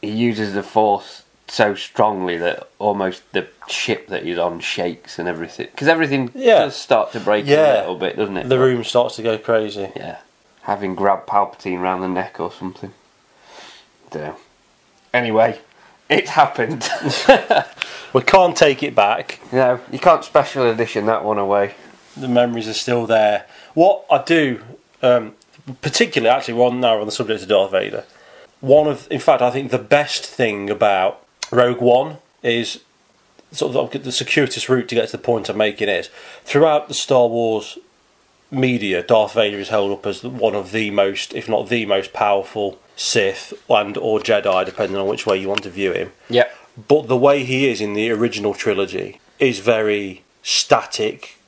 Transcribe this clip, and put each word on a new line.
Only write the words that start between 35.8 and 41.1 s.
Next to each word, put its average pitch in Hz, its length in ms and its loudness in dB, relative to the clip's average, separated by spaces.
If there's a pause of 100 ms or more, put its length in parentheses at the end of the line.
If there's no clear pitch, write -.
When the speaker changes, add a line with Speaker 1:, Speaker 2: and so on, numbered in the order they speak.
Speaker 2:
is, 92 220 -2 (360)
throughout 147 420 2
the 143 80 -10
Star 123 320 2
Wars 113 500 -2 (720)
media, 117 540 0
Darth 107 300 2
Vader 104 260 0
is 98 100 -8
held 101 220 0
up 101 160 -6
as 98 160 -8
one 113 320 -2
of 95 160 -6
the 110 180 -4
most, 98 460 -2